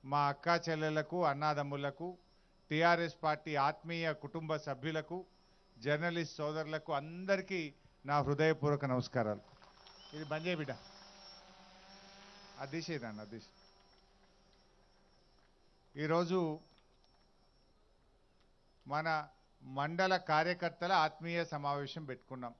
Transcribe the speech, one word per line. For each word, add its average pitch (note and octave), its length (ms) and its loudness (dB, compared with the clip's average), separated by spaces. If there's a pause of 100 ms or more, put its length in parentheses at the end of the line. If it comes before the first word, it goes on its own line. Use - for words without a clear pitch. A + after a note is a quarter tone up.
మా C#3 240 2
అక్కా D#3+ 280 4 (100)
చెల్లెళ్లకు, D#3 600 0
అన్నాదమ్ములకు, C#3+ 800 0 (640)
టీఆర్ఎస్ E3 500 4
పార్టీ D3+ 320 0 (140)
ఆత్మీయ E3 400 -2 (160)
కుటుంబ D#3+ 340 -4
సభ్యులకు, D#3 600 -4 (600)
జర్నలిస్ట్ D#3 640 -2
సోదరులకు D3+ 540 -4
అందరికీ F#3 680 -2 (440)
నా C#3+ 160 2
హృదయపూర్వక D3 640 2
నమస్కారాలు. A#2+ 580 0 (720)
ఇది D3+ 180 -10
బంద్ D#3+ 160 -4
చేయి F3 140 -2
బిడ్డ, C3 140 -6 (1800)
అది C#3 120 -10
తీసేయి D#3 320 -4
నాన్న, G#2+ 220 -8
అది G2+ 100 -16
తీసేయి. - 220 -16 (2500)
ఈరోజు E3 440 2 (2500)
మన D#3 220 0 (540)
మండల D#3 520 0 (160)
కార్యకర్తల E3+ 640 2 (160)
ఆత్మీయ E3+ 380 -4
సమావేశం C#3+ 600 -4
పెట్టుకున్నాం. B2+ 540 -10